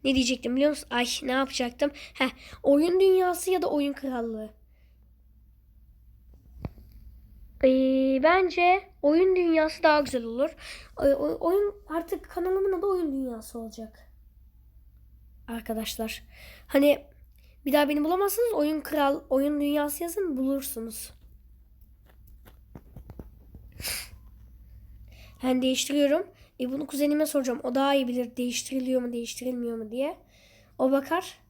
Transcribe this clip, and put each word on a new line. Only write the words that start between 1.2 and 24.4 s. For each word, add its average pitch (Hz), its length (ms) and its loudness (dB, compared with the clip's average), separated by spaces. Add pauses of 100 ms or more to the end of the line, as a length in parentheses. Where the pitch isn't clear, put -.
ne 254 100 -4
yapacaktım? 262 600 -2
Heh, - 360 -4 (320)
oyun 330 380 4
dünyası 370 500 4
ya 370 120 2
da - 80 -2
oyun 285 220 0
krallığı. 233 640 -8 (3000)
Ee, 262 580 4
bence 359 600 4 (200)
oyun 349 340 4
dünyası 320 460 2
daha 302 180 6
güzel 254 240 -4
olur. 240 260 -2 (500)
Ee, 277 140 4
o-, 294 340 -2
oyun, 403 260 0 (140)
artık 330 420 -6
kanalımın 381 480 -2
adı 392 80 -4
oyun 359 260 -2
dünyası 240 460 -8
olacak. 220 500 -14 (1400)
Arkadaşlar. 226 720 -8 (440)
Hani 277 380 4 (600)
bir 269 80 -2
daha 294 160 4
beni 294 160 0
bulamazsınız. 403 500 0
Oyun 302 260 0
kral, 285 400 0 (100)
oyun 285 300 0
dünyası 294 420 -2
yazın 339 340 -4
bulursunuz. 262 760 -6 (4000)